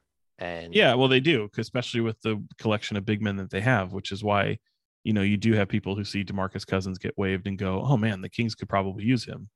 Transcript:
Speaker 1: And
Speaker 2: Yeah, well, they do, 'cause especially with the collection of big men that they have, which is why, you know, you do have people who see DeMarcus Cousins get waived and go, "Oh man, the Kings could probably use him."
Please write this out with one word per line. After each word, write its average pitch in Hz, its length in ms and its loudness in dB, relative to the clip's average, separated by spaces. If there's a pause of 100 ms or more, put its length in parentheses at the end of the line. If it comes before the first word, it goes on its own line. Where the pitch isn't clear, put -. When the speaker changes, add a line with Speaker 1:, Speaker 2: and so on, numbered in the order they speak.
(380)
Speaker 1:
And 85 380 -8
Speaker 2:
Yeah, 175 200 6
well, 131 120 4
they 131 120 6
do, 131 300 2
'cause 113 160 -6
especially 120 360 -4
with 113 200 -2
the 110 220 -4 (160)
collection 107 380 0
of 98 80 -4
big 107 160 0
men 101 160 0
that 95 120 -6
they 95 120 -2
have, 107 320 2
which 95 180 -8
is 98 120 -6
why, 104 360 2 (440)
you 110 100 0
know, 104 100 4
you 104 140 4
do 110 160 4
have 101 140 4
people 98 280 -2
who 104 80 -4
see 101 200 -4
DeMarcus 95 420 -6
Cousins 95 320 -2
get - 200 -6
waived 95 300 -2
and 98 100 -4
go, 95 280 -2
"Oh 135 120 4
man, 104 240 0
the 98 80 -10
Kings 117 260 -2
could - 140 -10
probably 98 340 -2
use 120 220 2
him." 90 300 -12